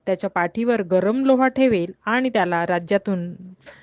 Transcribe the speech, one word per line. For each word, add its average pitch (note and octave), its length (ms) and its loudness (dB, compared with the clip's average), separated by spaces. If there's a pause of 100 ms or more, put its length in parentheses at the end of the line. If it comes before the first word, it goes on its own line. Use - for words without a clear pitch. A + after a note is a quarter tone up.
त्याच्या F#3+ 240 -2
पाठीवर A3 520 -2
गरम F#3+ 420 0
लोहा C4 240 4
ठेवेल A#3 440 0 (120)
आणि B3 240 0
त्याला F3 380 0
राज्यातून F3 680 -2 (500)